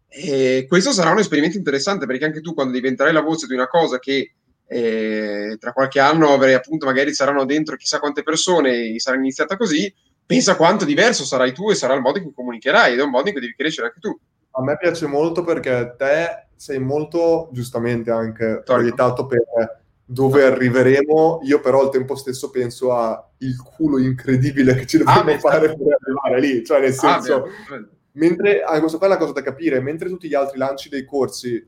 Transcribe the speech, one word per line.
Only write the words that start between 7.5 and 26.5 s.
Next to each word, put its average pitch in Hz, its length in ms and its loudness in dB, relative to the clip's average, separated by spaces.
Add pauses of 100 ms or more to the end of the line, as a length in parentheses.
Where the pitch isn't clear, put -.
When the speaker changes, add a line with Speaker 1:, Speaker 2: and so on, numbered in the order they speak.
Speaker 1:
chissà - 240 -4
quante 143 220 -4
persone 135 720 0
e 113 60 -8
sarà 131 180 -2
iniziata 135 400 -4
così, 196 340 -2 (340)
pensa 190 300 2
quanto 170 300 2
diverso 160 400 2
sarai 127 280 0
tu 202 180 -2
e 180 40 0
sarà 131 200 0
il 139 60 -2
modo 226 180 0
in 175 60 -10
cui 139 80 -14
comunicherai, 127 600 0
ed 120 60 0
è 139 40 2
un 147 60 -2
modo 131 180 0
in 202 60 -4
cui 135 80 -8
devi 120 140 -10
crescere 131 320 -4
anche - 120 -16
tu. - 160 -8 (360)
Speaker 2:
A 131 120 -6
me 147 140 -2
piace 165 300 -2
molto 165 360 -2
perché 131 540 -4
te 160 580 -2
sei 135 240 -8
molto, 160 720 0
giustamente, 120 600 -4
anche 113 340 -4
Speaker 1:
Storico. 110 180 -4
Speaker 2:
proiettato 123 640 0
per 123 180 0 (600)
dove 135 380 4
Speaker 1:
Ah. 131 40 8
Speaker 2:
arriveremo. 139 960 4
Io 139 180 2
però 135 200 4
al 135 100 2
tempo 131 240 -2
stesso 131 360 -8
penso 123 440 -2
a 113 320 -2 (120)
il 131 220 -6
culo 151 380 -2
incredibile 131 760 2
che - 100 -4
ci - 120 4
Speaker 1:
Ah, - 20 4
Speaker 2:
dovremmo - 340 4
Speaker 1:
beh, 143 60 -4
Speaker 2:
fare 156 280 4
Speaker 1:
certo. 156 160 -6
Speaker 2:
per 147 160 2
arrivare - 420 -2
lì, 131 220 0